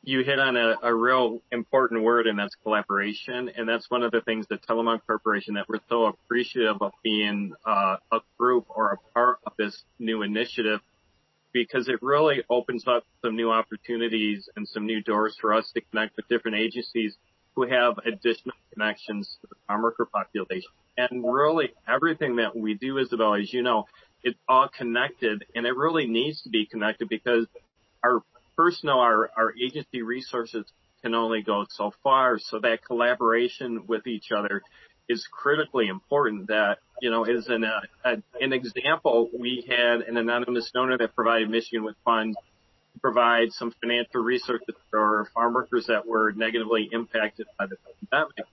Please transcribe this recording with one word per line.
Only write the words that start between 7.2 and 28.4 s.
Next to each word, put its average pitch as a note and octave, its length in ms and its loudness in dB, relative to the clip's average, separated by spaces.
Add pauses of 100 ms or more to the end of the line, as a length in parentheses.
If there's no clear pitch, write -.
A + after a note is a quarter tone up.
uh, G2 340 0 (140)
a A2+ 80 0 (160)
group B2 320 2
or G#2 260 0
a - 200 -12
part B2 320 2
of G#2+ 140 -12
this G#2 240 -4 (160)
new A2 240 -2
initiative, G#2+ 560 -2 (760)
because B2 340 -2
it B2 140 -2
really C#3+ 480 2
opens B2 380 -2
up A#2+ 160 2 (180)
some A2+ 140 -2
new A2+ 160 2
opportunities A2 1040 -2
and G#2 120 -8
some G#2+ 200 -6
new A2 160 -2
doors G#2+ 360 0
for A2 140 0
us A2 220 0
to A#2 60 -2
connect A2 340 -4
with - 140 -12
different A2+ 280 0
agencies A2 580 -2 (400)
who B2+ 120 0
have B2 360 2
additional A#2 520 -2 (180)
connections G#2 680 -6
to - 80 -20
the - 60 -20 (120)
farm G#2+ 160 -2
worker A#2 280 0
population. F#2+ 600 -6 (260)
And B2 260 -2
really C#3+ 500 2 (140)
everything C#3 500 0
that A2 180 0
we G#2+ 180 -2
do, C3+ 240 -4
Isabel, A2+ 380 2
as G2+ 180 -2
you B2 80 0
know, A#2 240 2 (380)
it's B2 160 -2 (100)
all C3 180 6
connected, A#2+ 840 -2
and A#2+ 140 -2
it B2+ 80 0
really D3+ 320 0
needs B2+ 340 -2
to - 80 -18
be G#2+ 160 0
connected G#2+ 420 -4
because A#2 380 0 (580)
our B2 200 2 (320)